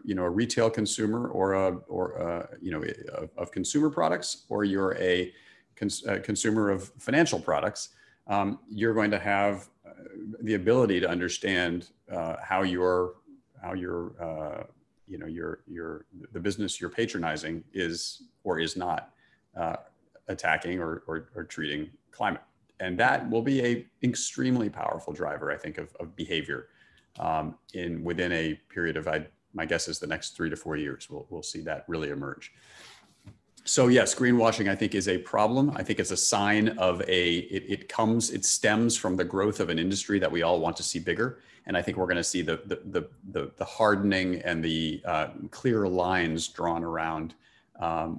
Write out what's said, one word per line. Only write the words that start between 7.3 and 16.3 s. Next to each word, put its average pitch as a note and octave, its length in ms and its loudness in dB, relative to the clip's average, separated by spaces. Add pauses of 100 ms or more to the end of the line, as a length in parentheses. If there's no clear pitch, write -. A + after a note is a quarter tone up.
products, D#2+ 500 0 (380)
um, G2+ 320 0 (100)
you're A2 240 0
going G#2+ 180 2
to G2+ 80 0
have, G2+ 480 0 (180)
uh, - 60 -20 (500)
the A2 120 0
ability G2+ 460 4
to F2 100 2
understand, F2 800 0 (220)
uh, E2 320 -2
how F#2+ 180 2
your, F2+ 520 2 (500)
how F2+ 100 -6
your, F2+ 480 -6
uh, D#2 420 -6 (440)
you - 100 -12
know, - 80 -12
your, D#2+ 400 -8
your, D#2+ 400 -10 (280)